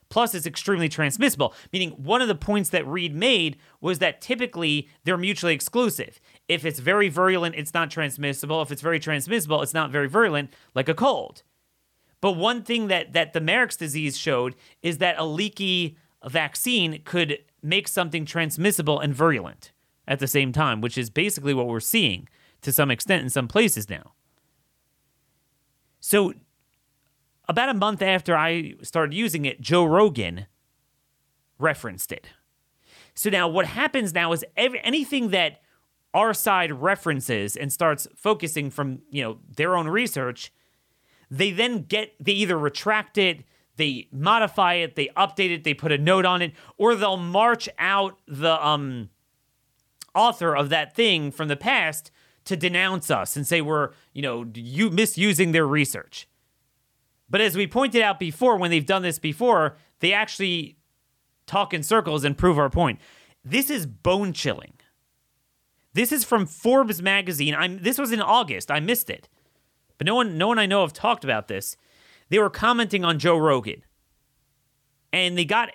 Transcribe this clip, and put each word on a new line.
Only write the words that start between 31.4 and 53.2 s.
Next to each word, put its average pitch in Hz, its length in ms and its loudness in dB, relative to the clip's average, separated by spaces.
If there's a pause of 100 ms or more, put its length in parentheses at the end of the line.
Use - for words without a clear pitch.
referenced 127 540 -4
it. - 160 -12 (880)
So - 160 -4
now 180 180 2
what 170 180 0
happens 233 480 -2
now 170 200 0
is 156 120 -4 (100)
every, 254 260 0
anything 269 480 -2
that 170 320 0 (520)
our 208 200 4
side 185 380 0
references 135 880 -2
and 139 160 -6
starts 156 420 0
focusing 160 540 -2
from, 135 400 -6
you 143 140 -4
know, 113 160 -8 (180)
their 170 180 2
own 160 140 -2
research, 147 640 -4 (760)
they 180 220 0
then 226 280 -2
get, 208 400 -4
they 156 120 0
either 196 260 2
retract 202 600 -2
it, 180 260 2 (320)
they 143 360 -4
modify 190 640 2
it, 165 200 -4
they 143 120 -2 (100)
update 190 320 0
it, 165 140 -4
they 151 100 0
put 151 180 -2
a 143 60 4
note 180 280 4
on 180 180 2
it, 160 100 -4 (240)
or 233 160 6
they'll 196 240 0
march 208 500 2 (120)
out 190 480 0
the, 156 380 0
um, 135 440 -2 (1040)
author 180 420 2
of 143 140 0
that 151 260 -2
thing 175 360 2
from 156 160 -4
the 147 100 -2
past 185 540 -2 (340)
to 196 100 -4
denounce 180 540 0
us 107 260 0